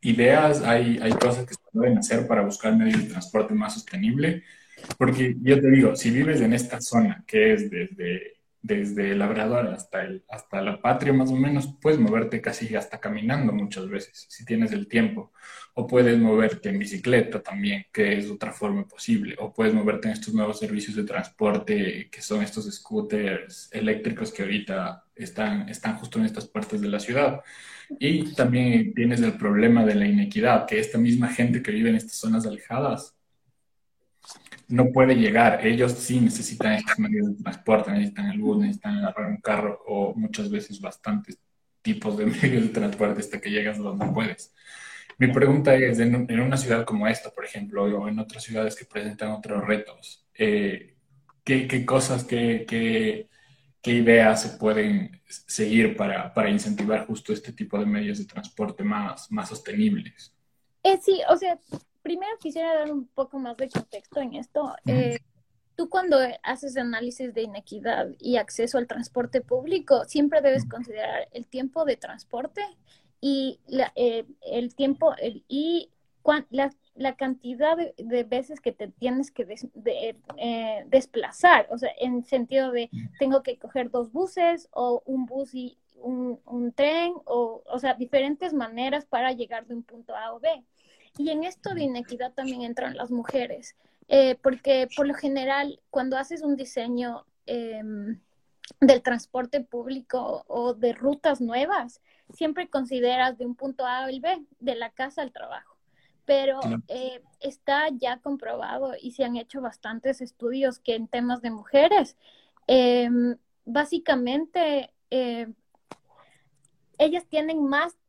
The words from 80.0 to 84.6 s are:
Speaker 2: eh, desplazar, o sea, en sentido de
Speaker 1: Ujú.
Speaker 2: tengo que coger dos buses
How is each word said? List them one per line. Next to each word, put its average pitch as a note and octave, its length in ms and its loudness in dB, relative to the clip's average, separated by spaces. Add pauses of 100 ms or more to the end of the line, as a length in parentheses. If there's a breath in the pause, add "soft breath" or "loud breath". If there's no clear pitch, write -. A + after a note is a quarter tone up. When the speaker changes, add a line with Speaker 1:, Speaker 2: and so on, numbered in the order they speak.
Speaker 2:
eh, A3+ 500 -6
desplazar, C4 840 4
o A#3+ 80 -6
sea, B3 200 -4
en B3 260 -4
sentido C4 460 0
de A#3 220 -4
Speaker 1:
Ujú. - 240 -10
Speaker 2:
tengo C4+ 260 2
que B3 140 -6
coger A#3+ 340 -6
dos A#3+ 200 -4
buses E4+ 600 0